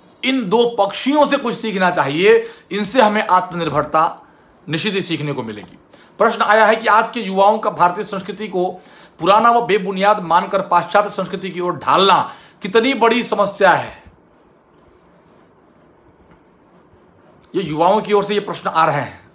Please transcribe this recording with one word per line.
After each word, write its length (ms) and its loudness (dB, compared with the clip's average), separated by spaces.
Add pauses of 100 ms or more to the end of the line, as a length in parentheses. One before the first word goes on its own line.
(240)
इन 240 -2
दो 300 0
पक्षियों 480 0
से 100 0
कुछ 180 -4
सीखना 360 -2
चाहिए, 600 2 (200)
इनसे 320 0
हमें 260 2
आत्मनिर्भरता 1000 0 (420)
निश्चित 260 -4
ही 80 -2
सीखने 300 -6
को 100 -6
मिलेगी। 360 -14 (400)
प्रश्न 240 0
आया 240 4
है 100 4
कि 100 -8
आज 280 2
के 60 -6
युवाओं 380 2
का 120 -4
भारतीय 340 0
संस्कृति 440 -10
को 320 -4 (400)
पुराना 300 4
व 160 0
बेबुनियाद 560 0
मानकर 400 -2
पाश्चात्य 480 0
संस्कृति 400 -8
की 100 -10
ओर 160 -4
ढालना 580 2 (280)
कितनी 320 0
बड़ी 280 2
समस्या 500 2
है। 300 -4 (3500)
ये 80 -2
युवाओं 380 2
की 120 -4
ओर 120 2
से 100 -4
ये 60 -2
प्रश्न 300 -8
आ 160 2
रहे 100 0
हैं, 380 -10